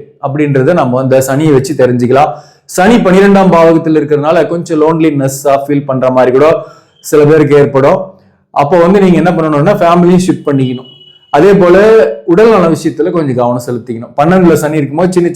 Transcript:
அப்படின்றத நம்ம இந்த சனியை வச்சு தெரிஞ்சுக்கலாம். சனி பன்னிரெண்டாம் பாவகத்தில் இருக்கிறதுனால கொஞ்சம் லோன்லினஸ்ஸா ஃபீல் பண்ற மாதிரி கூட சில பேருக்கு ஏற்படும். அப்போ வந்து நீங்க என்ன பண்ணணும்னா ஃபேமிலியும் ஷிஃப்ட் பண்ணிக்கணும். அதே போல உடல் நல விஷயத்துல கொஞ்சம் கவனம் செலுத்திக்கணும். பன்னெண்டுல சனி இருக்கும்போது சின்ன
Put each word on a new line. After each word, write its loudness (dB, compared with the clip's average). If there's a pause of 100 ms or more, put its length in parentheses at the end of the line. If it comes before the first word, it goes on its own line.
(260)
அப்படின்றத -2
நம்ம -2
இந்த 0 (140)
சனியை 0
வச்சு -2
தெரிஞ்சுக்கலாம். 0 (460)
சனி 2
பன்னிரெண்டாம் 2
பாவகத்தில் 2
இருக்கிறதுனால -2 (140)
கொஞ்சம் -6
லோன்லினஸ்ஸா -2 (120)
ஃபீல் -4
பண்ற -2
மாதிரி 2
கூட 4 (640)
சில 2 (100)
பேருக்கு 2
ஏற்படும். 0 (640)
அப்போ 0
வந்து 2
நீங்க 2
என்ன 0
பண்ணணும்னா 0
ஃபேமிலியும் 2
ஷிஃப்ட் -4
பண்ணிக்கணும். -4 (480)
அதே 4 (100)
போல 4 (560)
உடல் 4
நல 0
விஷயத்துல -4
கொஞ்சம் -4
கவனம் -4
செலுத்திக்கணும். -10
பன்னெண்டுல 2
சனி -4
இருக்கும்போது -4
சின்ன 0